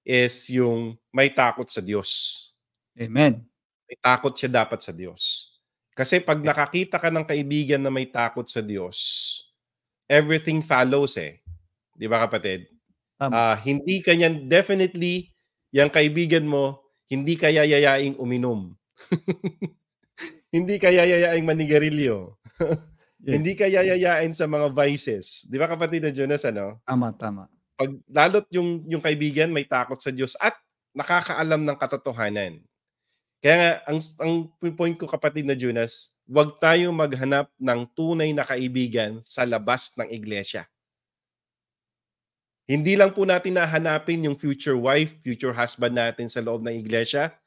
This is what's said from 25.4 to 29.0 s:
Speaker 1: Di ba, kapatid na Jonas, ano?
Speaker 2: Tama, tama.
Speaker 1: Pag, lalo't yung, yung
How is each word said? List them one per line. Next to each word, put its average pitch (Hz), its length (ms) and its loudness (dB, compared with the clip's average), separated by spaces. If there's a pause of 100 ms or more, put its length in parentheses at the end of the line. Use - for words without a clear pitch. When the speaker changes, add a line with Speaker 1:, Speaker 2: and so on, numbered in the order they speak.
Speaker 1:
Di 127 160 -6
ba, 160 80 0
kapatid 165 320 -2
na 151 80 -2
Jonas, 139 320 -2
ano? 107 460 -4
Speaker 2:
Tama, 123 260 0
tama. 101 300 -10 (320)
Speaker 1:
Pag, 139 180 -4 (140)
lalo't 190 420 2
yung, 175 380 -2
yung 160 160 -4